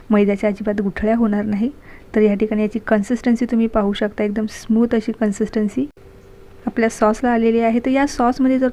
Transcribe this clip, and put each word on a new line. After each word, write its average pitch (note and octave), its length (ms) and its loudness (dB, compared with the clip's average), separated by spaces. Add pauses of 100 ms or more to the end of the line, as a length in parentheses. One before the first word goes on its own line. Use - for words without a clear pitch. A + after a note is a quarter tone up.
(120)
मैद्याच्या G#3 380 2
अजिबात G#3 320 -4
गुठळ्या G#3+ 360 0
होणार G#3 280 0
नाही. G#3+ 240 -2 (460)
तर G#3+ 60 4
या G#3+ 120 4
ठिकाणी G#3+ 280 -2
याची G#3+ 260 -2
कन्सिस्टन्सी A#3 580 0
तुम्ही A3+ 220 0
पाहू G3+ 260 0
शकता, G#3 300 -4
एकदम G#3 280 -2
स्मूथ A#3 440 0
अशी A3 160 -2
कन्सिस्टन्सी G#3+ 760 -2 (800)
आपल्या A3+ 220 0
सॉसला A3+ 420 0
आलेली A3+ 280 2
आहे. A3+ 200 2
तर C4 100 -2
या C#4 180 2
सॉसमध्ये C4 520 0
जर B3+ 140 2